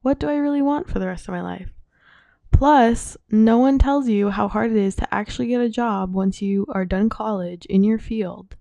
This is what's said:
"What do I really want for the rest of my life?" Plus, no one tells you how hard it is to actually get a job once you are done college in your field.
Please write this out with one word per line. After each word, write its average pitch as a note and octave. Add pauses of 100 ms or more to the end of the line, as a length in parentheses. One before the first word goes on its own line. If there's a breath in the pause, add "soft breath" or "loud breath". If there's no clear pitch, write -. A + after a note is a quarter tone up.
"What C#4
do D4
I D4
really C#4+
want C#4+
for G3+
the F#3+
rest F#3
of F#3+
my F3
life?" F3+ (800 soft breath)
Plus, C4 (140)
no A3
one C4+
tells C#4
you G3+
how G3+
hard A3+
it A3
is G3
to -
actually G#3
get A#3+
a A#3+
job G#3
once F#3+
you G3
are G3
done F#3+
college F#3
in G3
your G#3+
field. G3